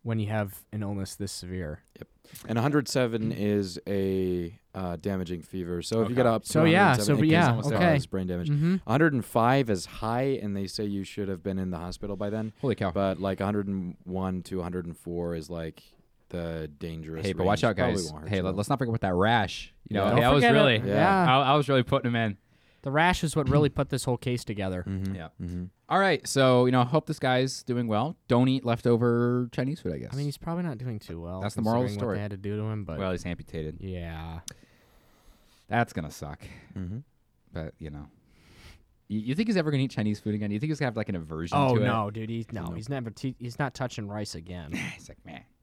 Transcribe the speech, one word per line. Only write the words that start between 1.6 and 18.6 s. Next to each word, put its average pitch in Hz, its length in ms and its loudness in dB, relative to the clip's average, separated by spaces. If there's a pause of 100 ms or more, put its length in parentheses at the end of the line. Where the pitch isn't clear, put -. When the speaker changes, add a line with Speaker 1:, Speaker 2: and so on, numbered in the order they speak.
Speaker 2:
Yep. - 100 -16 (400)
And 113 120 -2
a - 20 0
hundred 143 260 2
seven 113 440 0
is 101 560 0
a, 95 720 0 (160)
uh, 90 220 -4
damaging 90 440 -4
fever. 87 400 -6
So 113 200 0
if 104 80 2
you 123 40 -2
Speaker 3:
Okay. - 20 0
Speaker 2:
get 127 120 6
up 110 160 2
to - 60 -10
Speaker 1:
So, 156 160 6
yeah, 175 200 8
Speaker 2:
a 170 40 8
hundred 120 140 4
seven, - 20 0
Speaker 1:
so, 147 80 4
Speaker 2:
it 139 120 4
can 160 60 6
Speaker 1:
yeah, 160 180 6
Speaker 3:
Almost 131 240 2
Speaker 1:
okay. 175 200 6
Speaker 2:
cause 143 120 2
brain 95 220 -4
damage. 90 220 -2
Speaker 1:
Mm-hmm. 156 260 2 (100)
Speaker 2:
A 110 60 -2
hundred 147 220 4
and 117 120 0
five 120 440 4
is 92 180 0
high, 123 560 -2
and 101 120 -4
they 98 120 -4
say 107 180 -6
you 101 180 -4
should 98 240 -6
have 92 140 -6
been 95 160 -4
in 92 140 -2
the 85 60 -4
hospital 92 380 -8
by 104 140 -4
then. 110 320 -4
Speaker 3:
Holy 120 140 0
cow. 95 160 -2
Speaker 2:
But, 95 280 0
like, 95 220 -2
a 95 40 0
hundred 101 220 0
and 95 360 -6
one 92 400 -4
to 92 160 -6
a 87 40 -4
hundred 87 220 -6
and 82 100 -10
four 85 380 -6
is, 80 160 -8
like, 82 320 -8 (480)
the 82 400 -6 (100)
dangerous 80 460 -8
Speaker 3:
Hey, 95 80 0
but 90 120 0
watch 101 180 2
Speaker 2:
range. 117 80 4
Speaker 3:
out, 95 60 -2
Speaker 2:
Probably 87 180 2
Speaker 3:
guys. 82 160 -4
Speaker 2:
won't 76 120 -12
hurt 90 60 -10
Speaker 3:
Hey, 101 80 0
Speaker 2:
you, 92 60 0
Speaker 3:
let, 92 80 0
Speaker 2:
though. 92 60 -2
Speaker 3:
let's 104 120 -2